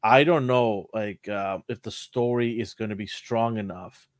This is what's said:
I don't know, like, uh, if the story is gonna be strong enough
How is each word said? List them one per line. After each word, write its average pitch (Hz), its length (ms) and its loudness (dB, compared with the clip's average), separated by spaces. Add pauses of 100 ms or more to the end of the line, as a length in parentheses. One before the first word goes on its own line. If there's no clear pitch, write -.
I 127 200 8
don't 151 220 4
know, 120 480 2
like, 104 360 -6
uh, 98 380 -4
if 120 140 -8
the 110 100 -10
story 120 680 -2
is 110 140 -6
gonna 107 220 -6
be 101 120 -10
strong 117 500 -2
enough 92 520 -10 (100)